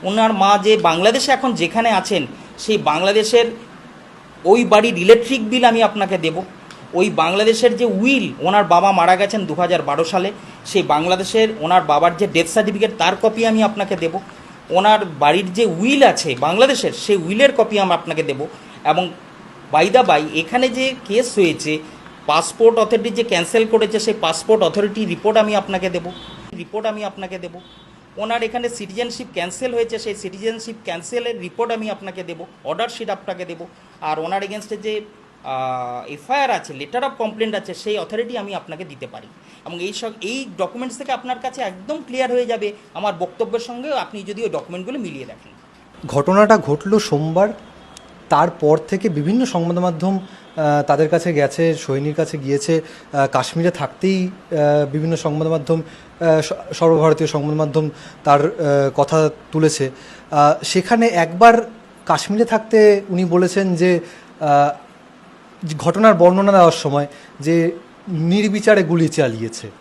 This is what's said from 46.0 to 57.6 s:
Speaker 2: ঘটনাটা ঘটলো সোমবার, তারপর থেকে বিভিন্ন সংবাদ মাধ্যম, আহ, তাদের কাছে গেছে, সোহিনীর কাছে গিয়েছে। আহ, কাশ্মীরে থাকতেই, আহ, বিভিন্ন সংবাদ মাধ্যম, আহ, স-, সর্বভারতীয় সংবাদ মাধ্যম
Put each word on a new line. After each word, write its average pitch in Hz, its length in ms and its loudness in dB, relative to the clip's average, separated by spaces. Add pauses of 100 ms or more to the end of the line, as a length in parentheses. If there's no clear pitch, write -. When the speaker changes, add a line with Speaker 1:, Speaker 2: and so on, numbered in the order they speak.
Speaker 2:
ঘটনাটা 190 500 4
ঘটলো 170 420 0
সোমবার, 160 500 0 (800)
তারপর 156 480 2
থেকে 190 320 -4
বিভিন্ন 180 360 0
সংবাদ 175 320 -2
মাধ্যম, 180 380 -2
আহ, 151 680 -2
তাদের 147 260 2
কাছে 170 240 0
গেছে, 151 420 0
সোহিনীর 139 380 -4
কাছে 160 240 -4
গিয়েছে। 143 440 -2 (320)
আহ, 139 140 2
কাশ্মীরে 165 440 0
থাকতেই, 185 560 -4
আহ, 147 640 0
বিভিন্ন 156 240 -2
সংবাদ 156 320 -2
মাধ্যম, 160 340 -2
আহ, 160 600 -2
স-, - 320 -8
সর্বভারতীয় 160 540 4
সংবাদ 151 280 -2
মাধ্যম 156 340 -2 (340)